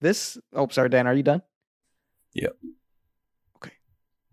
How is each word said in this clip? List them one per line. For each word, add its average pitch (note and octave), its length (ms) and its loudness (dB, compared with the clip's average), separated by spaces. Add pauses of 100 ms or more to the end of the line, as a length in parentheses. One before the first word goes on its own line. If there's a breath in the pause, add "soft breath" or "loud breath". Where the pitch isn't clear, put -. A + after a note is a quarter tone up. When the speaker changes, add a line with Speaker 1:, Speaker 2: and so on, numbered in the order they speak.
Speaker 1:
this, - 360 -2 (160)
oh, C3+ 160 0
sorry, B2+ 200 0
Dan, B2 180 4
are B2 80 2
you C#3 80 2
done? C#3+ 180 2 (920)
Speaker 2:
Yep. - 220 -4 (1000)
Speaker 1:
Okay. - 160 -18 (600)